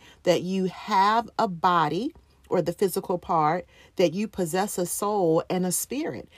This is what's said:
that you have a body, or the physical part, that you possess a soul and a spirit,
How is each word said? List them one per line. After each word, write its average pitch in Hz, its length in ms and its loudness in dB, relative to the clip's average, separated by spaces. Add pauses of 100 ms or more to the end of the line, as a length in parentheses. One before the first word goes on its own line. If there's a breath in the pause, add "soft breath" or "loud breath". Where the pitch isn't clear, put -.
(240 loud breath)
that 165 180 2
you 185 260 -2
have 214 680 0
a 226 120 2
body, 175 640 0 (360)
or 185 120 0
the 165 120 -2
physical 185 440 -2
part, 170 480 0 (300 soft breath)
that 170 180 4
you 208 140 -4
possess 185 500 -4
a 180 80 -2
soul 180 640 0
and 180 160 0
a 180 60 -2
spirit, - 560 -6 (100)